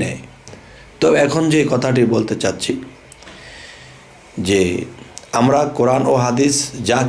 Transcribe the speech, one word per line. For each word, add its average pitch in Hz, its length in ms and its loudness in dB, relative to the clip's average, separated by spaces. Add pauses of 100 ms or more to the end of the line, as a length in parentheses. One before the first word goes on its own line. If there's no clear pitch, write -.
নেয়। 90 180 -6 (800)
তবে 156 160 4 (100)
এখন 151 180 0 (100)
যে 156 80 4 (100)
কথাটি 127 300 2 (120)
বলতে 110 300 0
চাচ্ছি 95 300 -4 (1700)
যে 98 140 2 (760)
আমরা 135 200 4 (180)
কোরআন 127 340 2
ও - 20 4 (120)
হাদিস 139 300 2 (340)
যা 120 200 2